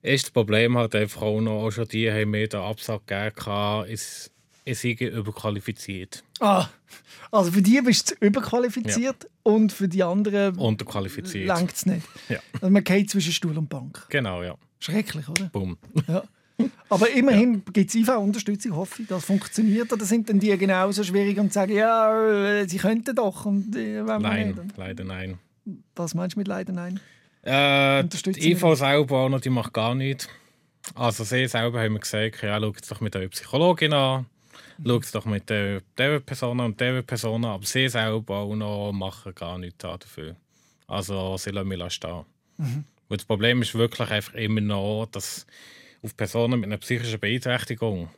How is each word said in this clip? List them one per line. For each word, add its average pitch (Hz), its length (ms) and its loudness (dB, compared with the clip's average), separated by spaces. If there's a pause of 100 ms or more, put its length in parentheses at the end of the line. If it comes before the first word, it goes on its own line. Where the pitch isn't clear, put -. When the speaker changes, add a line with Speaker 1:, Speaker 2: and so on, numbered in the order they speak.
Speaker 1:
ist 135 240 0
das - 40 -12
Problem 113 480 2
halt 113 160 0
einfach 107 280 -2
auch 107 180 0
noch, 110 240 -2
auch 113 80 0
schon 113 160 -4
die 113 240 0
haben 107 180 0
mir 107 180 0
den 104 120 -4
Absag 107 480 -6
gegeben, 104 800 -2
es, - 420 -12 (340)
es 123 180 -6
sei 123 100 0
überqualifiziert. 104 1300 -6 (180)
Speaker 2:
Ah, 196 280 4 (640)
also 185 220 4
für 196 100 6
die 233 200 8
bist - 380 4
du 208 60 4
überqualifiziert 240 1000 0
Speaker 1:
Ja. - 60 -20 (120)
Speaker 2:
und 214 300 6
für 196 160 -2
die 185 140 0
anderen 196 540 2
Speaker 1:
Unterqualifiziert. 107 880 -2
Speaker 2:
längt's 175 400 0
nicht. 185 200 -2 (220)
Speaker 1:
Ja. 117 100 -2 (160)
Speaker 2:
Also 190 160 0
man 196 140 6
geht 196 260 2
zwischen 175 220 0
Stuhl 156 260 -2
und 156 100 -4
Bank. 135 400 -12
Speaker 1:
Genau, 95 340 -2
ja. 87 120 -8 (260)
Speaker 2:
Schrecklich, 160 480 -4
oder? 175 240 -2
Speaker 1:
Bumm. 92 260 -4 (300)
Speaker 2:
Ja. 165 140 0 (680)
Aber 208 220 6
immerhin 247 440 6
Speaker 1:
Ja. 190 180 -4
Speaker 2:
gibt's 196 220 2
I-V-Unterstützung, 208 840 0
hoffe 190 260 -6
ich. 214 60 -12
Das 180 160 -4
funktioniert. 214 680 2
Oder 214 120 -2
sind 220 240 2
denn 202 100 4
die 202 200 4
genauso 190 440 2
schwierig 196 360 2
und 208 140 2
sagen, 202 220 2
ja, 220 880 4
äh, 196 80 0
sie 180 100 -4
könnten 226 380 0
doch 220 300 0
und, 202 280 0
äh, 214 260 -4
wenn 220 60 -4
wir 220 120 0
Speaker 1:
Nein, 208 300 0
Speaker 2:
nicht, 90 100 -4
und 185 180 -12
Speaker 1:
leider 92 280 -8
nein. 95 340 -8 (580)
Speaker 2:
Was 170 180 -6
meinst 180 220 -4
du 208 40 -2
mit 196 80 -4
leider 190 240 -6
nein? 180 280 -8 (420)
Speaker 1:
Äh, 139 600 4
Speaker 2:
Unterstützen 180 380 -4
Speaker 1:
die 165 120 6
I - 20 6
V 175 160 4
Speaker 2:
wir 156 60 6
Speaker 1:
selber 139 420 4
auch 131 100 2
noch, 135 120 0
die 131 100 -2
macht 123 220 0
gar 117 220 2
nichts. 135 340 -4 (680)
Also 117 300 0
sie 127 240 0
selber 117 320 0
haben 110 140 0
mir 104 60 -4
gesagt, 110 420 -4
ja, 104 180 -2
schau 107 200 -2
es - 80 -18
doch 107 120 -10
mit 107 140 -4
der 95 140 -4
Psychologin 160 640 2
an, 131 340 0 (520)
Speaker 2:
Mhm. 151 80 -14
Speaker 1:
schau 120 120 4
es - 120 -6
doch 107 140 -6
mit 101 260 -4
der, 101 300 -2 (180)
der 139 220 2
Person 123 400 -4
an 120 60 -2
und 107 140 -6
der 127 220 0
Person 117 420 -4
an, 113 80 -4
aber 98 140 -8
sie 131 220 2
selber 110 500 -2
auch 104 160 -4
noch 104 380 -4
machen 98 420 -8
gar 87 240 -10
nichts 87 200 -12
da 87 180 -10
dafür. - 400 -16 (500)
Also 95 520 -4
sie 101 120 -8
lassen 98 180 -4
mich 87 240 -6
stehen. 85 320 -10 (340)
Speaker 2:
Mhm. 147 260 -4 (240)
Speaker 1:
Und 104 120 -4
das - 40 -16
Problem 117 380 2
ist - 120 -4
wirklich 117 360 0
einfach 104 240 -4
immer 110 260 0
noch, 104 500 -2
dass - 360 -10 (580)
auf 110 120 -12
Personen 117 440 0
mit 98 80 -6
einer 107 100 -4
psychischen 117 420 -4
Beeinträchtigung 113 960 -2